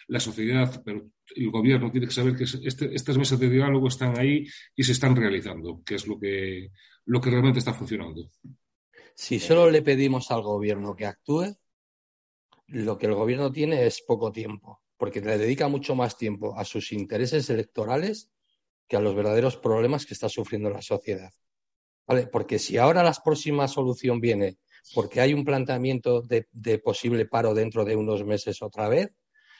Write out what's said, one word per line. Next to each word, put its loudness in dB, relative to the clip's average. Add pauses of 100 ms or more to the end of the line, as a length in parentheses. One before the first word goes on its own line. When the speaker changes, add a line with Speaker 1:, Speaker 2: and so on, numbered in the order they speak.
Speaker 1:
la -2
sociedad, 0
pero -10 (260)
el -2
gobierno 4
tiene 0
que -6
saber 2
que -4
es-, -6
este, -4
estas 0
mesas 2
de 4
diálogo 4
están 0
ahí 2 (280)
y 0
se 2
están 4
realizando, -2
que -6
es -8
lo -6
que, -4 (340)
lo 2
que 0
realmente 4
está -2
funcionando. -10 (840)
Speaker 2:
Si -6
solo 6
le 6
pedimos 2
al 0
gobierno -2
que -6
actúe, -4 (1120)
lo -4
que -4
el 2
gobierno 0
tiene 2
es 0
poco 0
tiempo, -12 (140)
porque -4
le 0
dedica 0
mucho -2
más -2
tiempo -6
a -6
sus -8
intereses -2
electorales -4 (560)
que -2
a 4
los 2
verdaderos 2
problemas 0
que -12
está -6
sufriendo -4
la -8
sociedad. -6 (760)
¿Vale? 2
Porque -2
si -2
ahora 6
la 4
próxima 0
solución -2
viene 0 (380)
porque -2
hay 4
un -2
planteamiento 0
de, -2
de 0
posible 0
paro 0
dentro 0
de 0
unos -2
meses -4
otra -6
vez, 2 (480)